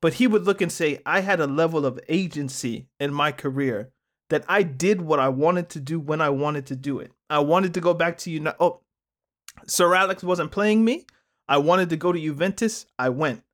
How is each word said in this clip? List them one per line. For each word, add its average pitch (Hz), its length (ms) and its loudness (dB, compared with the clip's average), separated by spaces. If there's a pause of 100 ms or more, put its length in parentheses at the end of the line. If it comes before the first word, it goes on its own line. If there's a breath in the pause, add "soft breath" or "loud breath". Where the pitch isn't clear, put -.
but 165 140 2
he 247 120 4
would 214 180 4
look 196 160 2
and 175 120 -2
say, 151 340 -2
"I 175 140 2
had 190 180 0
a 156 80 0
level 156 400 0
of 127 220 -4
agency 143 800 -4 (100)
in 143 160 -4
my 147 160 2
career 131 640 -4 (380)
that 151 180 0
I 196 140 2
did 175 400 0
what 156 160 2
I 131 100 2
wanted 165 420 0
to 160 100 -12
do 147 180 -6
when 151 220 -4
I 151 100 2
wanted 143 360 -2
to 135 100 -6
do 131 240 -6
it. - 120 -16 (160)
I 151 120 2
wanted 170 340 2
to 190 60 -2
go 170 120 2
back 170 260 0
to - 120 -10
Uni-, 156 300 -4
oh, 170 200 2 (840)
Sir 175 260 2
Alex 185 300 2
wasn't 175 300 -2
playing 214 320 2
me. 262 200 -2 (440 soft breath)
I 143 100 4
wanted 170 320 4
to 160 60 -2
go 170 160 0
to 175 80 -2
Juventus. 175 640 -4 (100)
I 127 120 0
went. 127 340 -2 (120)